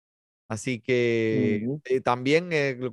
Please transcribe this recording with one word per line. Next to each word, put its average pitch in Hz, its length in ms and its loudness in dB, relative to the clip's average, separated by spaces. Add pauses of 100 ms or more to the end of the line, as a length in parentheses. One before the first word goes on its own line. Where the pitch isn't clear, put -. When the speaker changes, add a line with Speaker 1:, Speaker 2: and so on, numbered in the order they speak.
(500)
Speaker 1:
Así 113 320 -6
que, 117 840 2
Speaker 2:
Ujú. 143 200 -4
Speaker 1:
eh, 131 140 0
también, 135 540 0
eh, 139 240 0 (160)